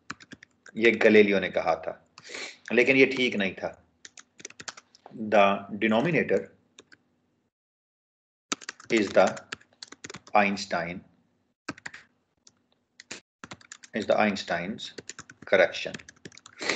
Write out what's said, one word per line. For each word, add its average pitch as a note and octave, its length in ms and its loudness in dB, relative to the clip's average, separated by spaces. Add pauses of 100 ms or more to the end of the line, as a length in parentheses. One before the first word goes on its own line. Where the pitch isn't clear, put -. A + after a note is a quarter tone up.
(760)
ये A2+ 140 4
Galileo G#2+ 500 6
ने F2+ 100 -4
कहा E2+ 240 -2
था, - 360 -10 (600)
लेकिन B2 240 2
ये C3+ 100 6
ठीक B2+ 300 -2
नहीं F#2+ 180 -4
था। - 300 -12 (1300)
The G#2 640 0
denominator A2+ 600 0 (2500)
is G2+ 200 0
the G2+ 260 4 (1000)
Einstein, F#2+ 600 -2 (3000)
is G#2 100 -4
the A2 100 2
Einstein's G2 760 -4 (640)
correction। - 480 0 (720)